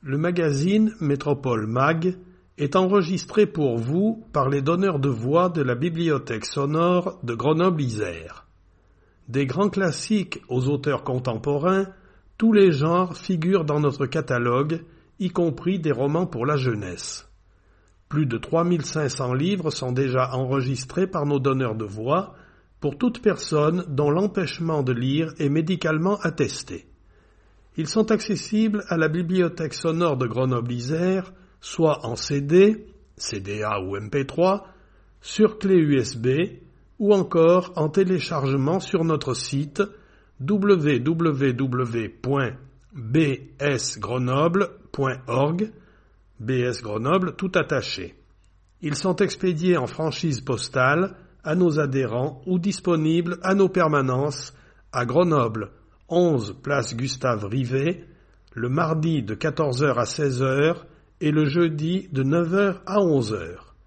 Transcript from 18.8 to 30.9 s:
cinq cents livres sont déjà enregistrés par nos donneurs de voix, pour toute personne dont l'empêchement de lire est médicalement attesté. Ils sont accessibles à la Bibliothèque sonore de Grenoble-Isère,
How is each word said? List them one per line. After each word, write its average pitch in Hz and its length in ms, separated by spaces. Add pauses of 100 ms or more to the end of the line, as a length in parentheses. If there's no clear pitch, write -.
cinq 147 260
cents 123 240
livres 165 360
sont 127 220
déjà 127 420
enregistrés 131 720
par 175 200
nos 143 120
donneurs 131 380
de 110 80
voix, 120 500 (460)
pour - 180
toute 247 240
personne 160 640
dont 147 240
l'empêchement 165 720
de 131 100
lire 135 460
est 147 120
médicalement 160 720
attesté. - 680 (920)
Ils 156 80
sont 220 240
accessibles 214 800
à 170 80
la 156 100
Bibliothèque 170 640
sonore 165 460
de 127 80
Grenoble-Isère, 127 1040 (300)